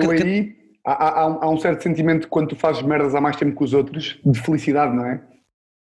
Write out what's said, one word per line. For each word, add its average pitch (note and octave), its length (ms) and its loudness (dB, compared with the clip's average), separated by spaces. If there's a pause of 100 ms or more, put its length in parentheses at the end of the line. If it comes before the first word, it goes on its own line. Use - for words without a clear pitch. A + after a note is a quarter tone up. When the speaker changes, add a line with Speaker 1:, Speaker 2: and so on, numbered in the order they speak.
Speaker 1:
eu E3 80 2
Speaker 2:
que, E3 60 2
que E3 60 4
Speaker 1:
aí, G3+ 340 -2 (300)
há, C3+ 60 2
há, D#3 280 0
há D#3+ 60 2
um, D#3+ 180 -2
há D#3+ 60 2
um D#3+ 80 2
certo D#3+ 240 -2
sentimento E3 400 0
de - 60 -12
quando D#3 200 0
tu - 80 -10
fazes C#3 260 0
merdas C#3+ 320 0
há C#3+ 60 0
mais C#3+ 160 0
tempo C#3+ 200 0
que D3 80 -2
os A#2+ 80 -2
outros, C#3 520 -2
de C#3 160 4
felicidade, D3 540 0
não B2 120 -2
é? B2+ 160 -6 (720)